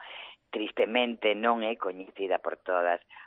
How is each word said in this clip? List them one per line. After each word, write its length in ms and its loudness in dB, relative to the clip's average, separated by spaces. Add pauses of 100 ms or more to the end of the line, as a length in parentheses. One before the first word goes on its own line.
(520)
Tristemente 800 2
non 320 2
é 160 -2
coñecida 560 -2
por 240 -6
todas 400 2 (260)